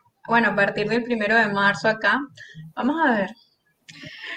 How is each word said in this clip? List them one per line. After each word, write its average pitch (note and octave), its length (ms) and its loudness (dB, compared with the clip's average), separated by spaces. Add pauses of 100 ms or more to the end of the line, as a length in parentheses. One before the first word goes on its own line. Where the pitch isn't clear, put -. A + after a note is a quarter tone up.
(280)
bueno, A3+ 220 4
a G3 60 -4
partir G3+ 340 0
del A#3+ 140 0
primero A3+ 340 0
de A3 100 4
marzo G3+ 400 0
acá. A3 320 2 (560)
Vamos C4+ 300 -2
a C4 60 4
ver. G3 180 0 (1080)